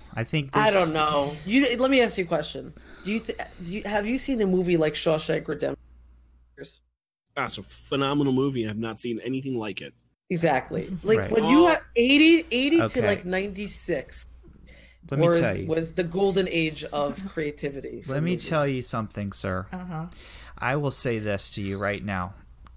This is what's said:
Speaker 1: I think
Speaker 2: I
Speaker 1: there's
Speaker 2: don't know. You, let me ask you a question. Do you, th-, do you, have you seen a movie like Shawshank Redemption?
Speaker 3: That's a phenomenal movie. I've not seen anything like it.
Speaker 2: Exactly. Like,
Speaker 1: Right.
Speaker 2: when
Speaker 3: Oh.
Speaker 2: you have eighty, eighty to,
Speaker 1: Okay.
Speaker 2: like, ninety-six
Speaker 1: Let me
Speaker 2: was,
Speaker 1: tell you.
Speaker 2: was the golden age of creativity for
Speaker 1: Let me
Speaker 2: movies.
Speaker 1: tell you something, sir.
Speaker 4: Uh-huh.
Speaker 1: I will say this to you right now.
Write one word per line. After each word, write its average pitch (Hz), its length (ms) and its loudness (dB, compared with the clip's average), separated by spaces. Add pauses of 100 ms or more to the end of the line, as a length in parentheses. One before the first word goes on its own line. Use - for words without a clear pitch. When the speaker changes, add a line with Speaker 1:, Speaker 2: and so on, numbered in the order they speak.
(220)
Speaker 1:
I - 20 -4
think 139 320 -4
Speaker 2:
I 214 140 4
Speaker 1:
there's 208 40 4 (120)
Speaker 2:
don't 156 80 0
know. 151 420 0 (120)
You, 240 320 4
let 262 100 4
me 269 100 6
ask 226 200 2
you 180 60 -2
a - 20 -6
question. 151 460 -4 (300)
Do 185 80 -4
you, 220 100 0
th-, - 180 -8 (260)
do 170 60 -8
you, 208 140 -6
have 208 200 -2
you 247 140 0
seen 262 220 -2
a 202 40 4
movie 180 320 4
like 151 160 2
Shawshank 156 540 0
Redemption? 139 280 -2 (1600)
Speaker 3:
That's 127 220 -4
a 101 60 -12
phenomenal 139 720 0
movie. 131 340 0
I've 107 100 -6
not 113 220 -6
seen 117 240 -6
anything 131 340 -4
like 107 240 -6
it. 71 120 -14 (360)
Speaker 2:
Exactly. 160 580 0 (160)
Like, 220 140 4
Speaker 1:
Right. 202 140 -2
Speaker 2:
when 226 120 4
Speaker 3:
Oh. 214 60 4
Speaker 2:
you 311 180 8
have 320 140 2 (140)
eighty, 294 560 6
eighty 277 260 2
to, 330 80 4
Speaker 1:
Okay. 220 220 0
Speaker 2:
like, 196 180 0
ninety-six 185 1000 -4 (840)
Speaker 1:
Let 143 100 0
me 165 80 6
Speaker 2:
was, 170 120 6
Speaker 1:
tell 104 180 2
you. 101 100 -4
Speaker 2:
was 165 260 -2
the 185 100 0
golden 185 440 2
age 160 380 -2
of 147 440 -4
creativity 139 720 -6
for 135 120 -8
Speaker 1:
Let 147 100 0
me 175 80 0
Speaker 2:
movies. 170 160 -2
Speaker 1:
tell 151 200 2
you 131 140 0
something, 104 520 -6
sir. 95 380 -4
Speaker 4:
Uh-huh. 180 340 -8 (520)
Speaker 1:
I 123 180 -2
will 143 160 0
say 117 280 -2
this 104 320 -2
to 107 100 -4
you 98 160 -4
right 98 260 -2
now. 95 300 -4 (440)